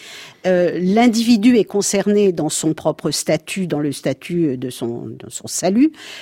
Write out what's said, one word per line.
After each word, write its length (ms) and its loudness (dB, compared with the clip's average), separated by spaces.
Euh, 360 2
l'individu 760 4
est 60 4
concerné 680 2
dans 160 -2
son 240 -2
propre 380 -2
statut, 560 -2
dans 120 -2
le 140 -2
statut 640 -2
de 120 -6
son, 380 -8
de 220 -14
son 180 -14
salut, 460 2